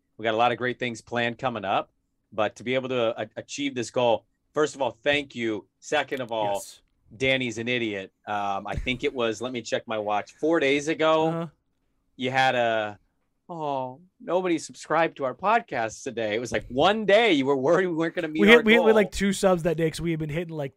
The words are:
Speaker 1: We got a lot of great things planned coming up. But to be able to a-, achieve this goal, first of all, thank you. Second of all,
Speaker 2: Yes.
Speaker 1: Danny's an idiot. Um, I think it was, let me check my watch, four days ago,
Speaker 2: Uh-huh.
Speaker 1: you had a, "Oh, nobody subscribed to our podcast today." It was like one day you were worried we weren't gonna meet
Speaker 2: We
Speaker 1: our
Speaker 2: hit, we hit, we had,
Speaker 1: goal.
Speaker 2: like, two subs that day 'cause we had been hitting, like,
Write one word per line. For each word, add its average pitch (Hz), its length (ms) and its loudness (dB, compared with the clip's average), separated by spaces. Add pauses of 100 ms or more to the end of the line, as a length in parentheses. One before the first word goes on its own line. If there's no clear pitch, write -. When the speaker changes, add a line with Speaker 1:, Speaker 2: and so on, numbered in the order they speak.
(180)
Speaker 1:
We 104 60 -14
got 113 100 2
a 107 40 0
lot 120 140 4
of 117 60 -6
great 123 200 -4
things 117 220 -6
planned 120 380 -4
coming 113 260 -6
up. 113 260 -2 (420)
But 104 240 -2
to 107 80 -16
be 123 100 -2
able 131 160 -2
to 117 320 0
a-, 110 140 -10
achieve 139 380 -8
this 120 160 -6
goal, 120 360 0 (260)
first 151 220 0
of 139 80 -6
all, 120 200 -4
thank 143 320 0
you. 113 320 -4 (140)
Second 143 400 -2
of 113 100 -8
all, 107 240 -2
Speaker 2:
Yes. - 260 -12 (360)
Speaker 1:
Danny's 131 400 0
an 117 120 -6
idiot. 110 440 -4 (140)
Um, 101 400 -4
I 98 80 -8
think 127 280 -4
it 139 120 -2
was, 113 260 -2
let 123 100 -8
me 120 120 -8
check 120 240 -6
my 113 100 -6
watch, 104 360 -4
four 160 280 0
days 143 280 0
ago, 160 400 2
Speaker 2:
Uh-huh. 165 180 -4 (680)
Speaker 1:
you 127 140 -4
had 131 240 4
a, 113 440 0 (500)
"Oh, 139 520 -6 (200)
nobody 175 380 0
subscribed - 600 -2
to 139 60 -4
our 123 100 -2
podcast 165 680 -2
today." 110 320 -2
It 110 40 2
was 120 140 -6
like 107 160 -2
one 190 380 2
day 208 260 6
you 139 140 2
were 143 100 2
worried 165 300 2
we 175 80 -2
weren't 165 200 -2
gonna 165 140 -4
meet 156 140 -2
Speaker 2:
We 202 80 8
Speaker 1:
our 233 60 12
Speaker 2:
hit, 233 100 6
we 214 80 8
hit, 254 60 6
we 220 80 4
had, - 20 -
Speaker 1:
goal. 220 60 8
Speaker 2:
like, 208 160 2
two 196 200 0
subs 185 300 2
that 160 160 -2
day 165 120 2
'cause 156 120 -10
we 170 80 -2
had 160 100 -2
been 156 80 -6
hitting, 165 260 -6
like, 143 220 -8